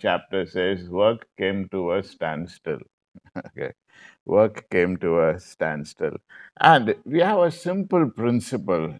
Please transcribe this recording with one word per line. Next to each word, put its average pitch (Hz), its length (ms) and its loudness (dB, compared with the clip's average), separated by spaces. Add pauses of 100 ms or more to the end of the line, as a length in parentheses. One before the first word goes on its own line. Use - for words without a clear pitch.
chapter 92 460 -2
says, 90 420 -2
"Work 104 380 2 (100)
came 95 340 -2
to 87 220 -2
a 95 100 0
standstill." 80 840 -8
<laughs> - 40 -20 (600)
Okay. - 240 -10 (520)
"Work 107 460 2
came 90 280 2
to 85 220 2
a 80 180 2
standstill." 76 800 -6 (440)
And 127 340 4 (100)
we 147 160 -2
have 196 180 2
a 175 120 2
simple 180 600 -2
principle 98 880 -2